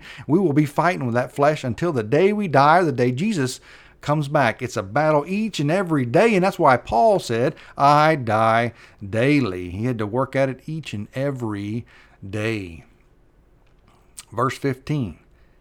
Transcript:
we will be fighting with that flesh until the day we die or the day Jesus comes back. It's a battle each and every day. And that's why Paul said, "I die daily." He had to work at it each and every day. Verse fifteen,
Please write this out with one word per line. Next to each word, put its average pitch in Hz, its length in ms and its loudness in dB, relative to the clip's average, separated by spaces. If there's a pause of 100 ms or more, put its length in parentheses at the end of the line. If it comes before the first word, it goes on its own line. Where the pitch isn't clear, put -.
(260)
we 156 140 2
will 170 140 2
be 151 120 4
fighting 160 400 -2
with 117 80 -2
that 127 200 -2
flesh 151 300 2
until 135 280 -2
the 127 100 -2
day 151 320 2
we 208 140 -2
die 151 320 6
or 190 60 2
the 147 60 0
day 123 200 0
Jesus 143 480 -2 (420)
comes 147 280 -2
back. 131 320 0
It's 120 160 -8
a 104 60 -4
battle 147 440 0
each 208 320 -6
and 147 100 0
every 160 360 0
day. 190 280 4
And 180 80 2
that's 190 160 0
why 139 200 4
Paul 220 420 2
said, 120 340 -2 (240)
"I 151 380 4
die 113 560 0 (340)
daily." 107 640 0
He 98 120 -6
had 123 140 -4
to 107 100 -6
work 131 300 -4
at 135 100 0
it 131 180 -8
each 156 280 -10
and 104 200 -10
every 117 720 -6 (420)
day. 104 580 -6 (1500)
Verse 123 260 -2
fifteen, 135 640 -4 (420)